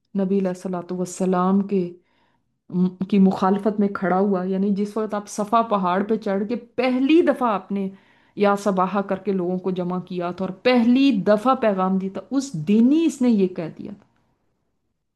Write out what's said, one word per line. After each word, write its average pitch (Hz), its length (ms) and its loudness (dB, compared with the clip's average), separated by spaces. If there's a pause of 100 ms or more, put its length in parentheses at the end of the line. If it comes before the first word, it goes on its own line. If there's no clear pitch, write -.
(160)
नबी 196 240 0
अलैहिस्सलातु 180 560 -6
वस्सलाम 185 680 0
के, 185 340 -2 (720)
म-, 180 280 0 (120)
की 202 80 4
मुखालफत 196 600 2
में 202 120 0
खड़ा 185 240 0
हुआ, 190 280 0
यानी 196 300 -2
जिस 208 220 -4
वक्त 214 180 -4
आप 208 120 -8
सफ़ा 220 360 0
पहाड़ 196 400 -2
पे 214 140 -2
चढ़ 202 320 -4
के 240 80 -4
पहली 262 640 2
दफ़ा 262 260 0
आपने 196 420 -4 (480)
या 202 180 4
सबाहा 196 460 0
करके 196 300 -4
लोगों 185 260 -2
को 185 140 -4
जमा 180 280 -4
किया 175 320 -6
था 180 120 -6
और 185 60 -6
पहली 247 720 2
दफ़ा 214 320 2
पैगाम 190 440 0
दिया 190 220 -6
था, - 120 -18
उस 269 240 -4
दिन 208 360 4
ही 330 140 4
इसने 247 220 0
ये 196 200 4
कह 175 200 -8
दिया - 240 -14
था - 140 -20 (1080)